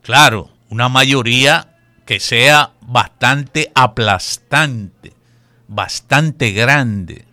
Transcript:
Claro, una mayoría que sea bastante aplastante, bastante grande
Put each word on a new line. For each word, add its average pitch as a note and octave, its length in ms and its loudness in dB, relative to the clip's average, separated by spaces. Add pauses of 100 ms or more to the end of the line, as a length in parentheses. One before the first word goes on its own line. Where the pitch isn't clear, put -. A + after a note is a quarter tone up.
Claro, A#2+ 480 2 (200)
una A#2+ 200 -2
mayoría C3 880 0 (280)
que G2+ 140 -4
sea C#3 640 2
bastante C3 920 -2
aplastante, A#2+ 1400 -2 (560)
bastante B2 840 -4
grande A2 800 -2